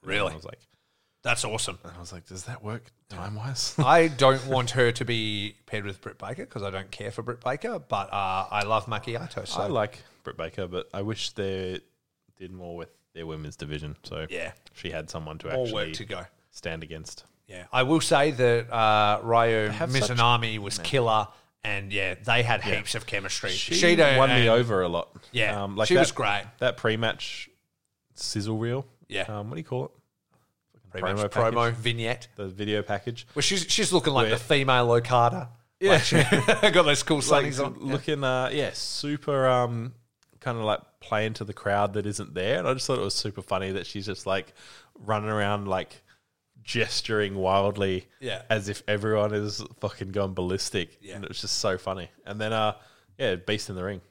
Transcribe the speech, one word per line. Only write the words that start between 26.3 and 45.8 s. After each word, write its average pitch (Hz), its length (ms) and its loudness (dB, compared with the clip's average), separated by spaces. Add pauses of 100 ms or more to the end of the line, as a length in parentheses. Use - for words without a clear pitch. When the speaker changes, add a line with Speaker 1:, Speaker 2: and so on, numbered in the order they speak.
Speaker 1:
that 127 180 0
pre-match - 760 -2 (640)
sizzle 110 440 -4
reel. 120 280 -4 (220)
Speaker 2:
Yeah. 98 140 -4
Speaker 1:
Um, 104 280 -8
what 127 60 -10
do 165 40 -8
you 160 60 -10
call 127 200 -6
it? - 40 -14 (1000)
Speaker 2:
Pre-match 95 260 -2
Speaker 1:
Promo 104 120 0
Speaker 2:
promo 113 260 2 (120)
Speaker 1:
package? 117 100 0
Speaker 2:
vignette. 117 600 -4
Speaker 1:
The 104 120 -8
video 104 340 -2
package. 107 520 -6
Speaker 2:
Well, 147 80 -2
she's, 190 260 2
she's - 240 2
looking 160 200 2
like 127 160 4
Speaker 1:
Where 113 100 2
Speaker 2:
the 120 60 -8
female 131 480 4
Okada. 120 560 4 (320)
Speaker 1:
Yeah. 190 120 6
Speaker 2:
Like, 160 100 8
she - 140 2
<laughs> 143 60 8
got 175 640 4
those 147 180 2
cool 160 160 2
Speaker 1:
Like, 143 280 4
Speaker 2:
sunnies 139 180 -2
on. - 160 -6
Yeah. 131 120 -4
Speaker 1:
looking, 143 320 -2
uh, 127 280 0
yeah, 135 220 -2
super, 143 760 -2
um, 120 460 2 (460)
kinda, 117 220 -4
like, 107 180 0 (200)
playing 110 340 -2
to 110 100 -8
the 101 80 -12
crowd 101 420 0
that 104 120 -2
isn't 104 280 -8
there. 101 240 0
And 175 100 -2
I 127 60 2
just 131 120 -6
thought 131 120 0
it 107 60 -2
was 98 100 -2
super 101 280 -6
funny 95 300 -4
that 95 140 -6
she's 98 200 -10
just, 98 200 -8
like, 95 280 -2 (440)
running 107 320 -2
around, 101 380 0
like, 92 340 -4 (600)